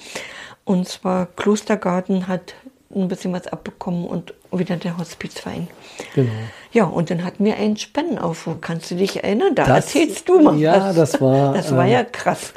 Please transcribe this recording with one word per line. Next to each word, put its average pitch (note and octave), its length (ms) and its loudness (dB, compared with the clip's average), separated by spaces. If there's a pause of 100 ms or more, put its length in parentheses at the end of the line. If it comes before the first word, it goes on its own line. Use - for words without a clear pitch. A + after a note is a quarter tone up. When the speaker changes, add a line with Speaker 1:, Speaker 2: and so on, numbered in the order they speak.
(640)
Speaker 1:
Und F#3 240 0
zwar F#3 380 -4
Klostergarten F#3+ 1000 -2
hat F#3 280 -6 (400)
ein F#3 140 0
bisschen F#3 260 -4
was F3 140 -8
abbekommen - 580 -6
und - 260 -8 (180)
wieder F3+ 260 -2
der E3+ 200 -6
Hospizverein. - 720 -10 (460)
Speaker 2:
Genau. B2+ 160 2 (420)
Speaker 1:
Ja, A3+ 120 4
und E3 260 -2
dann F3 140 -2
hatten F#3+ 200 -2
wir G#3+ 120 2
einen G#3+ 200 0
Spendenaufruf. F#3 840 -6
Kannst E3 280 -8
du F3+ 40 -6
dich F#3+ 280 -2
erinnern? B3+ 320 2
Da C#3+ 120 2
Speaker 2:
Das, C#3 280 4
Speaker 1:
erzählst C#4+ 340 0
du F#4 120 8
mal D#3 160 8
Speaker 2:
ja, F#3+ 320 4
Speaker 1:
was. F3 80 0
Speaker 2:
das D#3 240 4
war, C3+ 320 4
Speaker 1:
Das D#3 220 0
war D3+ 120 4
Speaker 2:
äh, G#3+ 60 4
Speaker 1:
ja B3 120 4
krass. - 520 -4